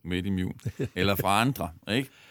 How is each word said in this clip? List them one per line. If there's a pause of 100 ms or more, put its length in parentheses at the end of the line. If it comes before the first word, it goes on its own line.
MedImmune, (240)
<laughs>
eller
fra
andre, (180)
ikke? (200)